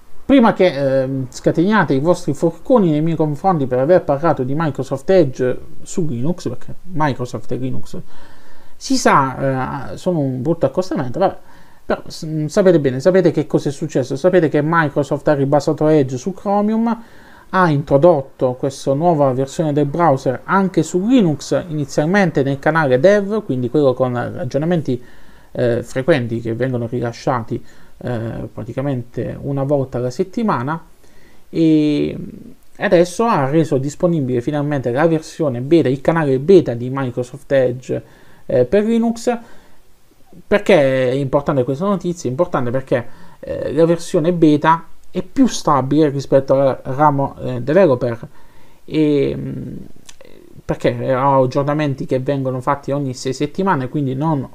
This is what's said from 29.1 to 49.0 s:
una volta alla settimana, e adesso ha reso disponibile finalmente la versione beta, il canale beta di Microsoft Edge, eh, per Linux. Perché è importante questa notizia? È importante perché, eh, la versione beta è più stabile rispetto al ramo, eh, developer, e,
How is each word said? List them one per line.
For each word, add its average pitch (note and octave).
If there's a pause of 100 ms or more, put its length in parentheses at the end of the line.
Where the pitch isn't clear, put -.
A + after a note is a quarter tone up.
una C#3
volta C#3
alla B2
settimana, E3 (680)
e D3+ (600)
adesso G3
ha E3
reso D3+
disponibile C#3
finalmente D3
la C#3+
versione D#3
beta, C#3+
il C3
canale D3+
beta D3
di A#2+
Microsoft C3
Edge, B2+ (420)
eh, B2+
per G#3
Linux. A#3 (1120)
Perché C3+
è -
importante C#3
questa C#3
notizia? F3
È -
importante C3+
perché, C3 (340)
eh, -
la D#3
versione E3+
beta D#3 (280)
è F#3
più -
stabile D3
rispetto C3+
al C3+
ramo, C#3
eh, B2+
developer, C3+ (580)
e, D3